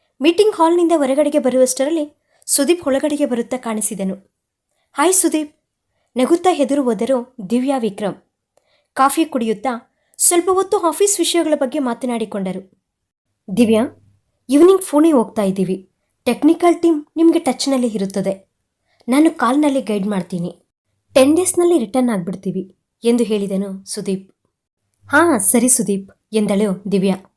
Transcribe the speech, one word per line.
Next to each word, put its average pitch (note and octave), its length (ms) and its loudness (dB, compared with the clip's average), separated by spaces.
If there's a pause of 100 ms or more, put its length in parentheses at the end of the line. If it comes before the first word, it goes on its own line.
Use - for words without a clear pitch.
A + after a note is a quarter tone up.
(200)
ಮೀಟಿಂಗ್ E4+ 340 2
ಹಾಲ್ನಿಂದ E4 420 2
ಹೊರಗಡೆಗೆ D4 420 0
ಬರುವಷ್ಟರಲ್ಲಿ C4 840 0 (240)
ಸುದೀಪ್ E4+ 400 0
ಒಳಗಡೆಗೆ C#4+ 400 0
ಬರುತ್ತಾ A#3 300 -4
ಕಾಣಿಸಿದನು. G#3+ 760 -8 (600)
"ಹಾಯ್ D#4+ 200 2
ಸುದೀಪ್," D#4 440 -2 (600)
ನಗುತ್ತಾ E4+ 340 2
ಎದುರು C#4+ 320 0
ಹೋದರು A#3+ 520 -2 (160)
ದಿವ್ಯಾ B3+ 280 0
ವಿಕ್ರಮ್. G3+ 360 -4 (800)
ಕಾಫಿ C4+ 300 2
ಕುಡಿಯುತ್ತಾ A#3 720 -6 (220)
ಸ್ವಲ್ಪ F4 320 2
ಹೊತ್ತು F#4+ 280 0
ಆಫೀಸ್ E4+ 400 0
ವಿಷಯಗಳ E4 380 0
ಬಗ್ಗೆ D4 220 -4
ಮಾತನಾಡಿಕೊಂಡರು. A3+ 1080 -6 (680)
"ದಿವ್ಯಾ, A3 300 4 (640)
ಈವ್ನಿಂಗ್ F4 420 6
ಪುಣೆ D#4 220 4
ಹೋಗ್ತಾ A3+ 300 0
ಇದ್ದೀವಿ. F#3+ 480 -4 (340)
ಟೆಕ್ನಿಕಲ್ E4 580 2
ಟೀಮ್ D#4+ 220 0 (120)
ನಿಮ್ಗೆ E4 220 4
ಟಚ್‌ನಲ್ಲಿ C4 480 -2
ಇರುತ್ತದೆ. G3 680 -6 (560)
ನಾನು D4 220 4
ಕಾಲ್ನಲ್ಲಿ C#4 520 0
ಗೈಡ್ G3+ 240 -4
ಮಾಡ್ತೀನಿ. F3 560 -6 (520)
ಟೆನ್ C#4 220 6
ಡೇಸ್‌ನಲ್ಲಿ F4 420 2
ರಿಟರ್ನ್ A#3+ 320 -2
ಆಗ್ಬಿಡ್ತೀವಿ" F#3+ 680 -6 (280)
ಎಂದು A#3+ 200 2
ಹೇಳಿದನು G3 640 -4
ಸುದೀಪ್. F#3+ 460 -8 (760)
"ಹಾ D4+ 320 2
ಸರಿ A#3+ 300 2
ಸುದೀಪ್" G3 440 -2 (200)
ಎಂದಳು G3+ 600 -2
ದಿವ್ಯಾ. F#3+ 240 0 (200)